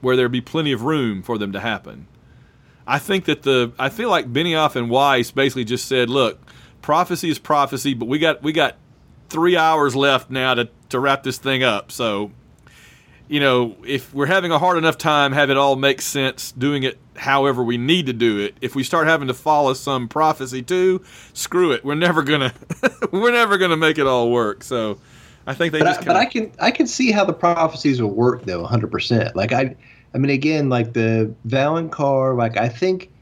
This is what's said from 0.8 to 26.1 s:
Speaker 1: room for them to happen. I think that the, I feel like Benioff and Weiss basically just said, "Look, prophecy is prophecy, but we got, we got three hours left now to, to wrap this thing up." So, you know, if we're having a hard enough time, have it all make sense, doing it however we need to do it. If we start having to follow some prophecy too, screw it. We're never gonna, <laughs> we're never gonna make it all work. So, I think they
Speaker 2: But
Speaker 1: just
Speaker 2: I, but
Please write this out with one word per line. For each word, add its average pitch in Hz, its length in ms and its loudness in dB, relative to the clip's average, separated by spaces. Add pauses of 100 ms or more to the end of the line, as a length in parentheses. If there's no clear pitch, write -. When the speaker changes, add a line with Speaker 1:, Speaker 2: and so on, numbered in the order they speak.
Speaker 1:
room 123 380 -2
for 113 160 -4
them 101 140 -4
to 98 80 -6
happen. 95 480 -8 (800)
I 131 100 0
think 190 280 -2
that 151 180 -2
the, 127 340 2
I 131 120 0
feel 226 200 -4
like 143 240 0
Benioff 156 420 0
and 120 140 -2
Weiss 131 420 2
basically 131 340 0
just 117 220 -6
said, 123 220 2
"Look, 127 300 0 (420)
prophecy 170 480 -2
is 143 100 -2
prophecy, 139 540 0
but 117 140 -6
we 135 120 0
got, 156 240 0
we 151 80 -2
got 151 240 0 (540)
three 170 260 2
hours 156 400 2
left 139 360 2
now 131 240 0
to, 117 120 -2 (220)
to 131 100 -2
wrap 139 240 0
this 127 140 -4
thing 131 260 -2
up." 107 280 0
So, 104 400 -4 (1000)
you 147 100 0
know, 123 460 2
if 127 280 -6
we're 139 120 0
having 175 260 2
a 160 80 4
hard 180 200 2
enough 160 180 0
time, 147 340 2
have 139 200 2
it 135 60 2
all 139 180 4
make 135 260 0
sense, - 500 -4
doing 139 320 -2
it 131 140 -4 (180)
however 139 480 0
we 120 140 -2
need 147 300 0
to 127 60 -4
do 113 260 2
it. 101 220 -4
If 123 140 -6
we 139 80 -2
start 160 240 0
having 151 200 0
to 127 80 -2
follow 147 400 2
some 131 320 -4
prophecy 135 560 -2
too, 185 380 0 (320)
screw 175 380 0
it. 120 140 -2
We're 143 100 -2
never 160 280 2
gonna, 139 280 0 (320)
<laughs> - 280 -2
we're 220 200 2
never 226 280 2
gonna 175 180 2
make 156 220 2
it 139 80 2
all 120 240 2
work. 113 320 0
So, 110 340 -4 (480)
I 135 80 -6
think 165 180 -2
they 156 80 -2
Speaker 2:
But 156 60 2
Speaker 1:
just 180 160 0
Speaker 2:
I, - 40 -10
but 156 80 2